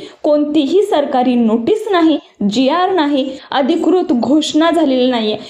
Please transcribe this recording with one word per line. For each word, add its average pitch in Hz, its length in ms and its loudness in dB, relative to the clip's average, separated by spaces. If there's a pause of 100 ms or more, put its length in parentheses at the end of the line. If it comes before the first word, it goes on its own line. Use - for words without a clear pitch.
(240)
कोणतीही 302 600 2
सरकारी 269 520 0
नोटीस 233 560 0
नाही, 330 260 2 (320)
जीआर 277 420 0
नाही, 294 340 0 (260)
अधिकृत 320 600 0
घोषणा 302 580 0
झालेली 262 400 0
नाहीये. 220 260 -2 (120)